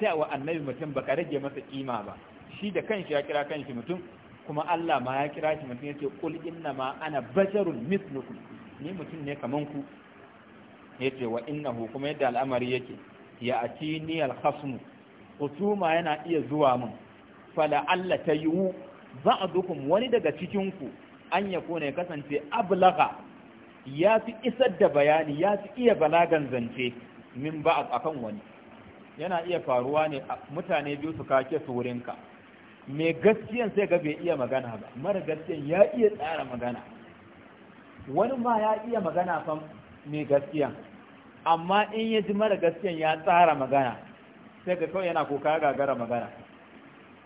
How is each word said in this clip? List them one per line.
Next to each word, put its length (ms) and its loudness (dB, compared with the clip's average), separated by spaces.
ce 160 2
wa 160 0
Annabi 280 -4
mutum 340 -6
baka 220 0
rage 220 -2
masa 300 -6
kima 340 -6
ba. 140 -12
Shi 140 -6
da 80 0
kanshi 320 -4
ya 100 2
kira 220 -2
kanshi 300 -8
mutum, 260 -6
kuma 220 -4
Allah 320 0
ma 200 -2
ya 80 -2
kira 320 -2
shi 80 -12
mutum 160 -10
yace, 240 -6
"Qul 260 -6
inna 260 -8
ma 300 -6
ana 180 -2
basharun 640 0
mislukum." 520 -4
Ni 120 -10
mutum 300 -10
ne 140 -6
kaman 300 -4
ku. 180 -8
Yace, 300 -4
"Wa 180 -2
innahu," 460 -6
kuma 160 -6
yadda 200 0
al'amari 440 0
yake, 240 -4
"ya 200 0
atini 640 -4
al-khasmu." 580 -2
Husuma 560 0
yana 300 0
iya 240 2
zuwa 300 6
min. 120 -4
Fala 320 2
alla 320 2
tayu 560 2
ba'dukum, 640 0
wani 200 4
daga 240 2
cikin 420 -4
ku 160 -10
an 220 2
yakuna 340 -4
ya 60 -2
kasance 580 -4
ablagha, 640 4
ya 400 4
fi 160 -8
isar 340 2
da 120 8
bayani, 520 4
ya 180 4
fi 120 -12
iya 120 8
balagan 560 4
zance 420 -2
min 260 -6
ba'd 320 4
akan 280 -2
wani. 180 -8
Yana 280 -2
iya 140 0
faruwa 480 2
ne 100 -4
a, 60 -4
mutane 480 -2
biyu 180 -6
su 80 -8
kake 400 2
su 80 -10
wurinka. 440 -4
Mai 340 0
gaskiyan 540 2
sai 100 2
ga 120 4
bai 220 -2
iya 160 0
magana 400 -2
ba, 200 -14
mara 240 -2
gaskiyan 460 -6
ya 280 6
iya 160 6
tsara 340 -4
magana. 380 -6
Wani 280 2
ma 220 2
ya 300 2
iya 120 0
magana 460 0
fa 120 -4
mai 200 -4
gaskiyan, 480 2
amma 480 4
in 180 -2
ya 80 4
ji 120 -2
mara 240 2
gaskiyan 420 0
ya 240 2
tsara 320 8
magana, 420 2
sai 120 0
ga 100 -2
kawai 200 -4
yana 180 0
kuka 260 0
ya 100 4
gagara 340 2
magana. 340 -2